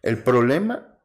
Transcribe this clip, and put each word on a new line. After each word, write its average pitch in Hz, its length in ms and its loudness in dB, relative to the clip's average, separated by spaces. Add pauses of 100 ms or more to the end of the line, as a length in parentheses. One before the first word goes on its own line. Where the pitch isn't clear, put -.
el 113 200 -4
problema, 131 800 0